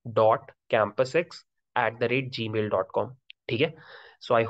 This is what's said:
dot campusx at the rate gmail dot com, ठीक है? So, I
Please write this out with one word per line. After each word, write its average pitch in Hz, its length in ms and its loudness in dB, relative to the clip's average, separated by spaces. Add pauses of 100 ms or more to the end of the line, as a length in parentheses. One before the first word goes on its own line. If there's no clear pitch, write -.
dot 110 460 2 (200)
campusx 131 520 0 (520)
at 113 160 0
the 117 140 -2
rate 131 300 -2
gmail 107 320 -2
dot 95 160 0 (120)
com, 110 120 -4 (380)
ठीक 117 120 -2
है? 160 140 0 (480)
So, 123 140 2
I 113 140 4